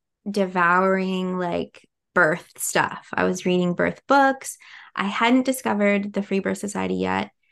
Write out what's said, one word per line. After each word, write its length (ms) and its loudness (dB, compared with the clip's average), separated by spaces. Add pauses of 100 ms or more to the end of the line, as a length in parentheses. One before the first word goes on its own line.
(300)
devouring, 1080 2
like, 500 -6 (260)
birth 420 2
stuff. 580 -2
I 120 0
was 200 -2
reading 280 2
birth 340 -2
books. 500 2 (380)
I 100 -4
hadn't 400 2
discovered 680 0
the 100 -2
Free 160 -2
Birth 200 -4
Society 360 -4
yet. 360 -2 (200)